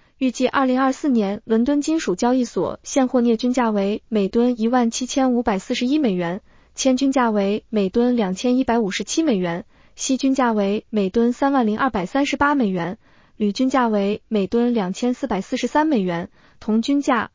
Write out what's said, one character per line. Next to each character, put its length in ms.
预 120
计 160
二 200
零 160
二 100
四 160
年 380
伦 180
敦 160
金 180
属 160
交 200
易 100
所 380
现 260
货 140
镍 160
均 160
价 160
为 380
每 200
吨 320
一 80
万 220
七 160
千 260
五 100
百 160
四 160
十 120
一 120
美 140
元， 300
铅 240
均 120
价 200
为 400
每 180
吨 280
两 180
千 240
一 60
百 140
五 120
十 120
七 200
美 160
元， 260
锡 240
均 160
价 180
为 380
每 180
吨 240
三 200
万 140
零 120
二 100
百 160
三 220
十 100
八 180
美 140
元， 300
铝 120
均 200
价 180
为 400
每 180
吨 280
两 180
千 220
四 120
百 140
四 160
十 100
三 200
美 160
元， 260
铜 220
均 180
价 340